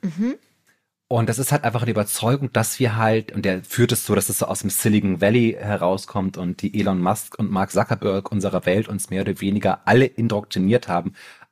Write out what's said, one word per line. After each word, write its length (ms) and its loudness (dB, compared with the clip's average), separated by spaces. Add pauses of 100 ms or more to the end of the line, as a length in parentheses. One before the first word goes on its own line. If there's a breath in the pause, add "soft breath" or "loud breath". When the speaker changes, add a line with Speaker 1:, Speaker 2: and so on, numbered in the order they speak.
Speaker 1:
Mhm. 320 -2 (720)
Speaker 2:
Und 220 0
das 100 -2
ist 140 -2
halt 100 2
einfach 200 -2
eine 80 0
Überzeugung, 640 -2
dass 280 -2
wir 160 2
halt, 360 2
und 120 -4
der 180 0
führt 300 0
es 120 -2
so, 120 0
dass 140 0
es 80 -4
so 80 -2
aus 140 -4
dem 100 -4
Silicon 500 2
Valley 400 4
herauskommt 800 -2
und 240 -4
die 180 -2
Elon 200 2
Musk 380 -2
und 140 -2
Mark 180 0
Zuckerberg 600 -2
unserer 340 -2
Welt 220 2
uns 220 -8
mehr 100 -2
oder 200 -4
weniger 440 0
alle 220 6
indoktriniert 840 0
haben, 240 -2 (400 loud breath)